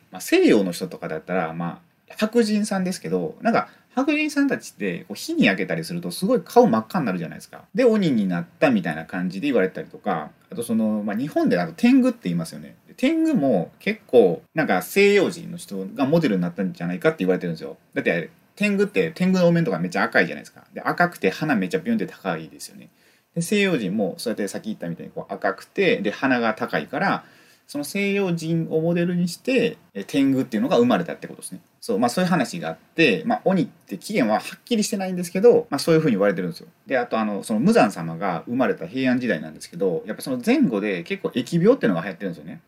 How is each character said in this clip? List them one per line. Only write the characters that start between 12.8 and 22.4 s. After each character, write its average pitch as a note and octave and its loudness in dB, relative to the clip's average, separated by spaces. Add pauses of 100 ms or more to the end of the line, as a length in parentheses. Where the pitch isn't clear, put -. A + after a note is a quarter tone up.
で、 - -20
天 D#4+ 0
狗 D#4+ 2
も C3+ 0
結 G#3+ -6
構、 B2+ 4 (100)
な - 0
ん - 0
か、 F#3+ 2
西 G3+ 4
洋 F#3 2
人 E3+ -12
の E3+ -10
人 - -10
が C3+ 0
モ D#3+ 4
デ C#3+ 2
ル G2+ 2
に F2 2
な F2 0
っ - -8
た - -4
ん F2+ -4
じ - -12
ゃ - -4
な F2 -4
い F2+ -6
か D#3+ 2
っ - 4
て - -14
言 F#2+ -2
わ F#2 4
れ F2+ 0
て F2+ -6
る E2 -4
ん - -8
で - -8
す - -18
よ。 C#2 -12 (180)
だ C#3 -2
っ - -6
て、 - 0 (260)
天 G3+ 0
狗 G3+ 2
っ G3 2
て、 F3+ 0
天 F#3 0
狗 F#3 4
の F3 6
お E3+ 6
面 E3+ 2
と - 0
か - -2
め F3 -2
っ - -12
ち - -4
ゃ G2 2
赤 - 2
い E2+ 0
じ D2 -8
ゃ D2+ -10
な - -12
い - -18
で - -20
す - -20
か。 - -20 (120)
で、 - -12
赤 E3+ 2
く - -14
て - 2
鼻 D3 -2
め F#2+ 0
っ F2 -4
ち F#2+ 0
ゃ F#2 0
ビ F2+ -4
ュ A#2 2
ン - 2
っ A2 0
て F#2 -2
高 F2 -6
い D#2+ -14